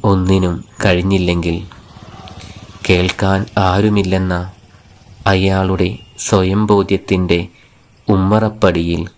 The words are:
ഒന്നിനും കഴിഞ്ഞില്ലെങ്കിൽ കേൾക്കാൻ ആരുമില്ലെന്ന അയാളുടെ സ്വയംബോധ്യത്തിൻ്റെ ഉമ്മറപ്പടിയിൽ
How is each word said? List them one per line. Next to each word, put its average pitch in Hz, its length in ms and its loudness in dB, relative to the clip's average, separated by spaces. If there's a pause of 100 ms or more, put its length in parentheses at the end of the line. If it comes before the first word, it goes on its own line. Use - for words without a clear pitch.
ഒന്നിനും 92 500 2 (220)
കഴിഞ്ഞില്ലെങ്കിൽ 87 800 0 (1300)
കേൾക്കാൻ 95 560 0 (200)
ആരുമില്ലെന്ന 95 760 0 (920)
അയാളുടെ 95 640 0 (300)
സ്വയംബോധ്യത്തിൻ്റെ 95 1200 0 (720)
ഉമ്മറപ്പടിയിൽ 95 920 2 (160)